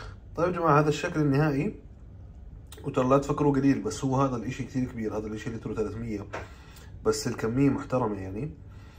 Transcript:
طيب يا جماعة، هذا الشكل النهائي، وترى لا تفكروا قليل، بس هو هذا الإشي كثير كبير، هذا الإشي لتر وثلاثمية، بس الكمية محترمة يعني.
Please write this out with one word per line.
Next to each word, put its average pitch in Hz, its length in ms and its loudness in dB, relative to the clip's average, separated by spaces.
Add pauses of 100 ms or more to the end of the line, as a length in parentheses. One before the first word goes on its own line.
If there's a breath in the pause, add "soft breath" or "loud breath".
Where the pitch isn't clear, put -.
(360 loud breath)
طيب 175 180 2
يا 170 60 -4
جماعة، 156 200 6
هذا 151 100 6
الشكل 156 300 0
النهائي، 147 560 4 (1080)
وترى 127 260 2
لا 135 80 8
تفكروا 143 380 2
قليل، 131 260 4
بس - 240 -4
هو 131 160 2
هذا 135 140 2
الإشي 120 280 -6
كثير 127 280 -2
كبير، 107 260 -4
هذا 107 100 -4
الإشي 107 220 -6
لتر 110 220 -6
وثلاثمية، 104 560 -4 (760 loud breath)
بس 143 220 2
الكمية 123 420 2
محترمة 113 520 0
يعني. 104 300 -6 (480 loud breath)